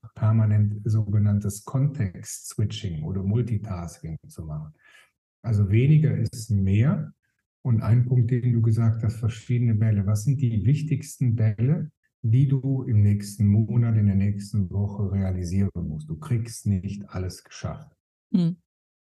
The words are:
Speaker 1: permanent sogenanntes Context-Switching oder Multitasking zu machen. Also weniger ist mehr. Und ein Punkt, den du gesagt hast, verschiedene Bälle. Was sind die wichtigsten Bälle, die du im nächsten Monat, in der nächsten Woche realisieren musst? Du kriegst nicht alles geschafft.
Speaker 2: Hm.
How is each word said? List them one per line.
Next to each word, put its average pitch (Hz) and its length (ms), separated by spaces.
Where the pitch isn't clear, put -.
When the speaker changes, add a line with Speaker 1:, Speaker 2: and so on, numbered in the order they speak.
Speaker 1:
permanent 107 680
sogenanntes 104 840
Context-Switching 104 1400
oder 95 200
Multitasking 95 920
zu 160 180
machen. 156 260
Also 101 280
weniger 127 460
ist - 340
mehr. 101 640
Und 117 140
ein 120 240
Punkt, 123 260
den 123 220
du 117 80
gesagt 113 420
hast, 107 140
verschiedene 117 580
Bälle. 104 300
Was 104 200
sind 139 140
die 110 280
wichtigsten - 680
Bälle, 120 560
die 123 260
du 131 360
im 104 180
nächsten 104 460
Monat, 113 500
in 104 80
der 98 120
nächsten 101 520
Woche 101 420
realisieren 92 800
musst? 76 220
Du 78 60
kriegst 113 500
nicht 101 420
alles 92 340
geschafft. - 480
Speaker 2:
Hm. 175 220